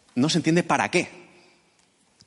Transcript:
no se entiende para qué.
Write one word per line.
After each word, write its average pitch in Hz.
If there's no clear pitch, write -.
no 131
se 170
entiende 165
para 123
qué. -